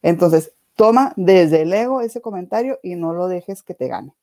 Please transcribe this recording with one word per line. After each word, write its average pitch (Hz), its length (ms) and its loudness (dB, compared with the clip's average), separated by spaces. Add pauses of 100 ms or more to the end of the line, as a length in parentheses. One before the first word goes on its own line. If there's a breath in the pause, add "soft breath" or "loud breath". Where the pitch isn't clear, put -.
Entonces, 165 500 2 (220)
toma 240 420 4
desde 175 460 4
el 165 100 -2
ego 247 280 -2
ese 233 200 -8
comentario 226 640 -6
y 180 140 -10
no 165 160 -6
lo 180 160 -4
dejes 185 340 -10
que 180 120 -16
te 127 140 -8
gane. 135 240 -10 (100)